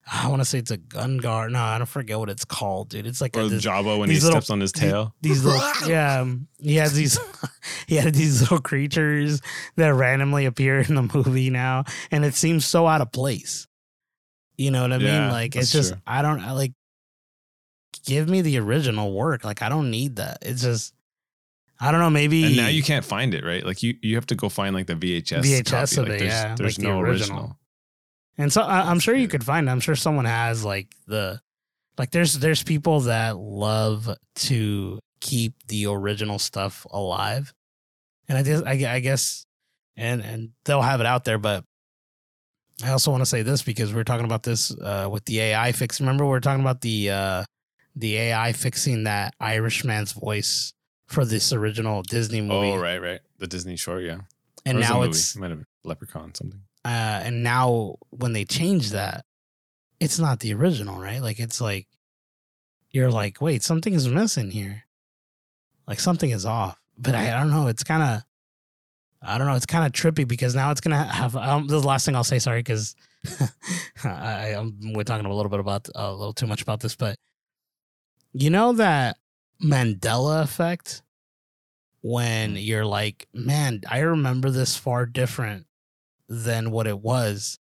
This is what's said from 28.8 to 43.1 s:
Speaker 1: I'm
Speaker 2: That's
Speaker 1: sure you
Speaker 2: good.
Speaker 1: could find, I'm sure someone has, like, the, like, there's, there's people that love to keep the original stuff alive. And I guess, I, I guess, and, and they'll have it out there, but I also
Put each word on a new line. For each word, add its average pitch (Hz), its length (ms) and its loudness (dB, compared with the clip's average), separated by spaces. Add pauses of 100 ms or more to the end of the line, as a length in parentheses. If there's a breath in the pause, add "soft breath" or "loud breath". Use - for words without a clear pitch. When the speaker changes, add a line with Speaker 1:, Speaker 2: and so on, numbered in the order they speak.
Speaker 1:
I'm 175 160 2
Speaker 2:
That's 170 80 2
Speaker 1:
sure 233 100 4
you 262 120 4
Speaker 2:
good. - 60 -4
Speaker 1:
could 127 120 -2
find, 139 260 2
I'm 127 100 0
sure 156 140 0
someone 143 300 0
has, 113 400 0
like, 98 300 -6 (120)
the, 104 340 -4 (580)
like, 127 120 -2
there's, 170 280 4
there's 151 240 2
people 151 400 2
that 113 340 0
love 107 720 0 (280)
to 104 640 0 (220)
keep 117 340 -2 (140)
the 104 180 -2
original 101 520 -2
stuff - 520 -6
alive. 101 600 -4 (760)
And 135 100 0
I 139 40 2
guess, 151 200 2
I, 131 320 0
I 127 60 0
guess, - 440 -2 (520)
and, 117 260 -4
and 113 280 -10 (140)
they'll 139 180 2
have 127 180 2
it 113 60 2
out 123 180 2
there, 110 140 0
but 101 260 -2 (1160)
I 123 80 -2
also 135 220 2